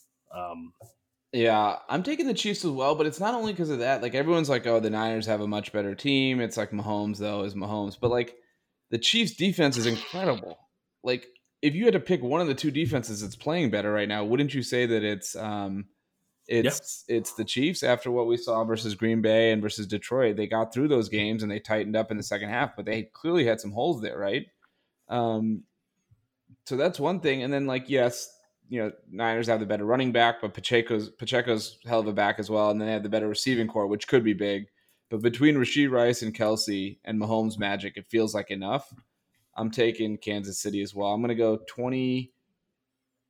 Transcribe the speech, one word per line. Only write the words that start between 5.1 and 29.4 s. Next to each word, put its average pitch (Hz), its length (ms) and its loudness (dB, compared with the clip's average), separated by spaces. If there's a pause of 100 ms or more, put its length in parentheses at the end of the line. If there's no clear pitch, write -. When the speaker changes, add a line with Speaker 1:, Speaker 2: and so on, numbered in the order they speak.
Speaker 2:
have 107 140 0
a 104 60 -2
much 104 240 -4
better 101 220 -2
team." 135 460 2
It's 113 180 -2
like, 104 140 -2
Mahomes, 104 460 -2
though, 101 260 -4
is 101 120 -6
Mahomes. 101 440 -6
But, 123 100 0
like, 120 280 -2 (520)
the 117 80 0
Chiefs' 220 380 0
defense 156 420 2
is 117 80 0
incredible. 117 720 -2 (460)
Like, 127 240 -2 (340)
if 147 140 2
you 208 100 0
had 226 80 8
to 185 60 2
pick 160 240 0
one 143 180 0
of 170 60 0
the 135 80 0
two 147 160 -2
defenses 123 500 -2
that's 101 140 -8
playing 160 340 0
better 104 240 0
right 104 140 0
now, 104 180 -2
wouldn't 135 300 2
you 127 80 -2
say 123 240 0
that 110 160 2
it's, 104 320 -4
um, 104 540 -6 (580)
it's, - 600 0
Speaker 1:
Yeah. 117 100 0
Speaker 2:
it's 113 180 -4
the 107 100 -4
Chiefs 143 380 -2
after 123 260 0
what 120 160 0
we 117 100 2
saw 113 280 0
versus 110 320 -2
Green 113 260 2
Bay 110 300 6
and 110 100 2
versus 104 240 -4
Detroit? 107 500 0
They 104 120 -2
got 113 260 -2
through 143 140 2
those 120 220 2
games 107 340 0
and 104 80 -2
they 104 80 -4
tightened 107 360 -2
up 110 140 0
in 107 80 -4
the 101 60 -6
second 104 260 -4
half, 123 260 -2
but 101 100 -10
they 110 180 -2
clearly 160 420 0
had 110 160 2
some 101 120 -8
holes 127 280 -2
there, 71 160 -6
right? 98 300 -2 (600)
Um, 110 580 0 (1000)
so 131 100 -6
that's 160 240 0
one 170 200 0
thing. 135 240 0
And 139 100 -2
then, 139 140 0
like, 131 200 -4
yes, 123 480 0 (340)
you 120 120 -2
know, 107 100 -2 (180)
Niners 113 380 -2